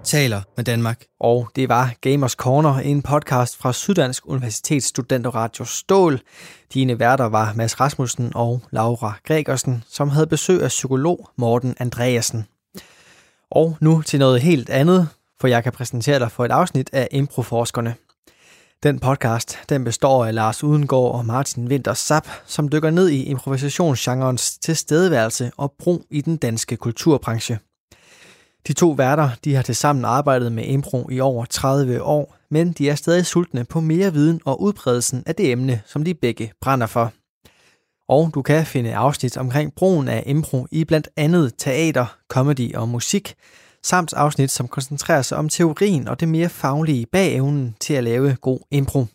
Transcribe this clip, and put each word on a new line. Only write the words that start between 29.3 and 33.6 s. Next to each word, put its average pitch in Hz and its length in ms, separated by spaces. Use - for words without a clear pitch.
de 147 120
har 127 60
tilsammen 127 440
arbejdet 127 460
med 113 160
impro 135 440
i 127 80
over 127 260
tredive 135 580
år, 147 320
men 170 200
de 143 180
er 147 60
stadig 175 300
sultne 143 400